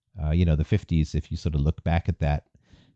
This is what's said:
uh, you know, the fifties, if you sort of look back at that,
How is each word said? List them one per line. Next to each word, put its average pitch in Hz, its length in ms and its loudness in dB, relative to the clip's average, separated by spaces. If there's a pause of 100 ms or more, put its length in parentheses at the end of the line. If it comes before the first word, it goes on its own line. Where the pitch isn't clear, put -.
(220)
uh, 76 100 -2
you 85 120 2
know, 80 140 4
the 76 80 0
fifties, 82 500 0
if - 160 -4
you - 60 -6
sort 78 180 -4
of 73 60 2
look 73 220 -2
back 85 260 0
at 87 100 -6
that, 73 280 -2 (480)